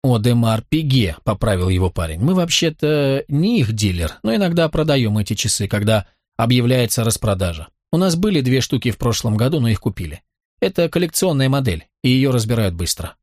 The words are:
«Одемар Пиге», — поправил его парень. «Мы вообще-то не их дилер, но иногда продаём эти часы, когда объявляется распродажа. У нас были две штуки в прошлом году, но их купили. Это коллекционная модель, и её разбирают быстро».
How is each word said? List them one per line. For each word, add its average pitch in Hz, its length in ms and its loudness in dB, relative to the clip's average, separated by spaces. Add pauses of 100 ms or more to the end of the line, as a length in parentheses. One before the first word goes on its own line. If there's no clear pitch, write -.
«Одемар 117 600 2
Пиге», — 131 640 0
поправил 101 440 0
его 92 220 2
парень. 82 300 -6
«Мы 160 140 2
вообще-то 151 920 0
не 180 320 2
их 110 120 0
дилер, 90 500 -2
но 226 120 -2
иногда 170 340 2
продаём 139 500 0
эти 104 160 -2
часы, - 320 -4
когда 104 400 0 (300)
объявляется 120 680 2
распродажа. 92 640 -2 (220)
У 156 60 0
нас 175 200 2
были 185 240 2
две 127 200 2
штуки 123 300 -2
в - 80 -6
прошлом 110 380 -2
году, 135 240 0
но 117 80 2
их 107 120 0
купили. 85 420 -6 (380)
Это 180 280 0
коллекционная 165 600 0
модель, 131 380 -2 (160)
и 127 80 2
её 131 200 4
разбирают 110 440 0
быстро». - 480 -6